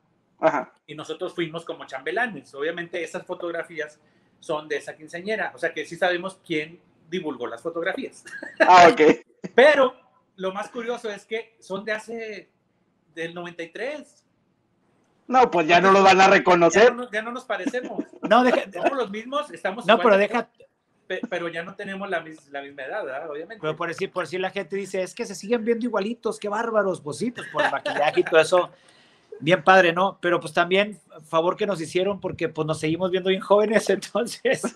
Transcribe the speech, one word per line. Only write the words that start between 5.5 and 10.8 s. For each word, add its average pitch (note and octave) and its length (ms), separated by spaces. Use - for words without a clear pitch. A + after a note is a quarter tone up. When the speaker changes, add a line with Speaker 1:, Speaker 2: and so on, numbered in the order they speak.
Speaker 2:
o - 20
sea E3 160
que D#3 120
sí E3+ 100
sabemos F3+ 500
quién D#3+ 340
divulgó D3+ 380
las A2+ 160
fotografías. F3 600
Speaker 1:
Ah, F3+ 320
ok. C3 100
Speaker 2:
<laughs> - 240
Pero C4+ 400
lo F#3+ 180
más G#3 160
curioso A#3 400